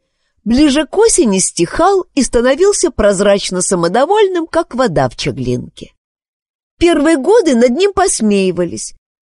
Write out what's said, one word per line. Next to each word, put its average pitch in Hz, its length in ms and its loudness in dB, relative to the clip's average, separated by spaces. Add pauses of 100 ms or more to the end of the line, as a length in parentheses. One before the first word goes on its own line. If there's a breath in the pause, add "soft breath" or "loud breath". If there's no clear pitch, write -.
(480)
Ближе 277 380 2
к - 100 -8
осени 320 440 2
стихал 349 760 -2
и 277 80 0
становился 277 680 0
прозрачно 202 720 0
самодовольным, 320 840 0
как - 280 -4
вода 160 360 0
в - 40 -20
чаглинке. 123 800 -8 (840)
Первые 320 400 2
годы 330 360 2
над 240 180 2
ним 381 200 0
посмеивались, 196 1000 -2 (280)